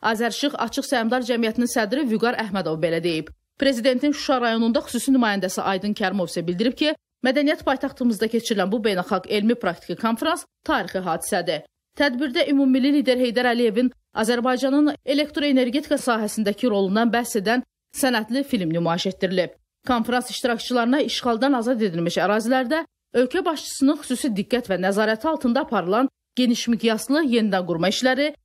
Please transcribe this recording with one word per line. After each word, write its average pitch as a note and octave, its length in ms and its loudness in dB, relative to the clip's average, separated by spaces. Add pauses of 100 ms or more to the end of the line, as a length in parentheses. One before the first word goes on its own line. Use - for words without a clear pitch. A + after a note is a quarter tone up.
Azərşıq A#3 540 -2
Açıq B3 320 -4
Səhmdar A#3+ 400 0
Cəmiyyətinin A#3 400 0
sədri B3 400 -2
Vüqar A3 320 0
Əhmədov F3+ 400 -4
belə E3 240 0
deyib. D#3+ 240 -2 (320)
Prezidentin C4+ 520 2
Şuşa C4+ 280 0
rayonunda A3+ 480 2
xüsusi B3 240 0
nümayəndəsi G3+ 480 2
Aydın G3 320 -2
Kərmov F#3+ 400 -2
isə E3+ 140 -4
bildirib F#3 340 -2
ki, D#4 140 2 (300)
mədəniyyət C#4+ 440 2
paytaxtımızda B3 640 0
keçirilən G3+ 400 0
bu A#3+ 160 -2
beynəlxalq F#3 400 -2
elmi G#3+ 260 2
praktiki F3 460 -6
konfrans C#4+ 480 -2 (160)
tarixi G3 400 -2
hadisədir. E3+ 580 -2 (340)
Tədbirdə C#4+ 460 0 (100)
ümummilli C4+ 460 4
lider B3+ 180 2
Heydər B3 380 2
Əliyevin A#3+ 340 2 (320)
Azərbaycanın B3+ 680 2 (140)
elektroenergetika C#4+ 960 0
sahəsindəki A3 680 -2
rolundan G3+ 440 2
bəhs A#3+ 280 -2
edən A3+ 240 0 (320)
sənədli A#3+ 480 0
film F#3+ 280 -2
nümayiş E3+ 340 0
etdirilib. F3+ 480 -2 (340)
Konfrans A#3+ 420 0
iştirakçılarına A#3+ 800 0
işğaldan B3 480 0
azad A#3 240 0
edilmiş E3+ 400 0
ərazilərdə A#3 600 2 (340)
ölkə B3+ 280 0
başçısının D4 580 0
xüsusi B3+ 340 -4
diqqət A#3 360 -2
və F3+ 120 -2
nəzarəti G#3+ 440 0
altında C#4 360 0
aparılan G#3+ 440 0 (280)
geniş A#3+ 320 0
miqyaslı A3+ 560 0
yenidən A3 440 2
qurma F3+ 240 0
işləri B3+ 420 0 (100)